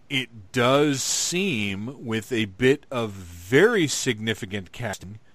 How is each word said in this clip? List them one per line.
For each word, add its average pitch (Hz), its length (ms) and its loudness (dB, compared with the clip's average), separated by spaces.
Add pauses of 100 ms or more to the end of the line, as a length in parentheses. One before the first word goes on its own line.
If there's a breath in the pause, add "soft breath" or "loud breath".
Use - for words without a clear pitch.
it 120 440 -4
does 135 500 4
seem, 120 1000 -2
with 110 260 -4
a 110 140 0
bit 127 440 2
of 117 220 -2
very 98 760 2
significant 107 840 -4
casting, 101 480 -10 (160)